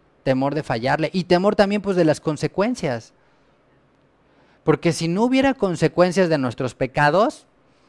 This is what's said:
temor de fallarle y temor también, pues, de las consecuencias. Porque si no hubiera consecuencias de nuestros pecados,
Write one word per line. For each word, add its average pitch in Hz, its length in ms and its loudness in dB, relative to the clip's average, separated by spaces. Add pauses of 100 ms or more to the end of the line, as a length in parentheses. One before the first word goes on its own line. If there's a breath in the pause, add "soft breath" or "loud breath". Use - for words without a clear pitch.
(240)
temor 135 320 0
de 147 80 -4
fallarle 139 500 -2
y 180 120 -2
temor 196 300 2
también, 202 260 2
pues, 196 140 -2
de 175 100 4
las 151 140 2
consecuencias. 156 920 -4 (1500 soft breath)
Porque 156 300 2
si 165 160 -4
no 185 140 -2
hubiera 262 300 2
consecuencias 180 760 0
de 156 80 0
nuestros 127 360 -4
pecados, 151 720 0 (440 soft breath)